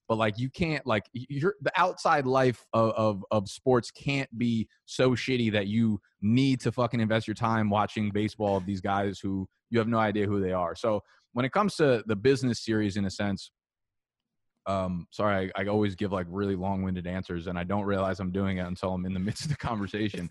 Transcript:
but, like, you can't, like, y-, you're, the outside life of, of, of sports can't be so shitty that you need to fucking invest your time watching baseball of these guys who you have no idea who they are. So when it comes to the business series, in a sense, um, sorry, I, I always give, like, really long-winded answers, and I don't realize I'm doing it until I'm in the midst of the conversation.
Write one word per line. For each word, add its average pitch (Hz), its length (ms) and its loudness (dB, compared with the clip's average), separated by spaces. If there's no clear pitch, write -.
but, 113 100 0
like, 110 200 0
you 127 100 -2
can't, 156 380 -4
like, 107 160 2
y-, 123 140 -10
you're, 143 320 -2
the 139 160 -2
outside 175 500 2
life 131 460 2
of, 113 200 4
of, 107 400 0
of 107 180 2
sports 127 400 0
can't 139 480 -4
be 117 300 0
so 131 240 2
shitty 123 420 0
that 104 140 2
you 107 340 2
need 127 380 4
to 120 120 0
fucking 117 280 0
invest 110 260 2
your 107 80 -4
time 113 340 2
watching 104 420 0
baseball 104 460 0
of 92 80 -2
these 95 160 -4
guys 98 380 -2
who 95 280 -4
you 117 120 0
have 110 80 0
no 117 100 2
idea 104 280 2
who 101 140 0
they 92 120 0
are. 87 220 -2
So 104 280 -2
when 120 120 -2
it 131 80 -4
comes 196 240 2
to 127 300 4
the 110 100 0
business 123 480 2
series, 107 320 0
in 101 80 0
a 95 60 -2
sense, 101 400 -4
um, 92 440 -2
sorry, 98 460 0
I, 98 60 -2
I 98 40 -4
always 104 280 2
give, 101 160 -2
like, 92 180 -2
really 98 280 -2
long-winded 95 500 -2
answers, 90 400 -6
and 90 120 -4
I 87 60 -2
don't 101 200 -2
realize 95 340 0
I'm 92 140 -4
doing 95 260 0
it 90 80 -4
until 92 280 -4
I'm 90 100 -4
in 92 80 -4
the 92 80 -2
midst 101 240 -4
of 156 60 -4
the 143 60 -4
conversation. 101 720 -4